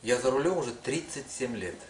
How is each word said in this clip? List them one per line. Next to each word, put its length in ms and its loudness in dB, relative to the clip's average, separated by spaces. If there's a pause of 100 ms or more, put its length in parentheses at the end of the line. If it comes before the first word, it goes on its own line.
Я 140 4
за 160 4
рулем 260 4
уже 140 -2
тридцать 580 -6
семь 260 -4
лет. 200 -6 (140)